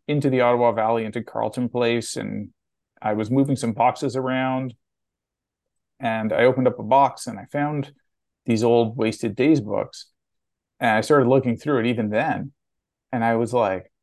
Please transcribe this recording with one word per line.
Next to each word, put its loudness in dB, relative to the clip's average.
into 0
the 2
Ottawa 4
Valley, 0
into -6
Carleton -4
Place, -2
and -8
I -2
was -4
moving 2
some -4
boxes 0
around. -4
And -4
I 2
opened 4
up -4
a -10
box 2
and -10
I -16
found -4
these 0
old 2
Wasted -2
Days 4
books. -6
And 0
I 2
started 4
looking 2
through -2
it 0
even -2
then. -2
And -2
I 2
was -2
like, -2